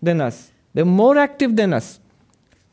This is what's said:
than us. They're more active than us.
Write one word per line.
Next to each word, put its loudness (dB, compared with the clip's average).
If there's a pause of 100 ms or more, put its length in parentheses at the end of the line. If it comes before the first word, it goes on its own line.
than 0
us. -8 (200)
They're 0
more 4
active 0
than 0
us. -6 (720)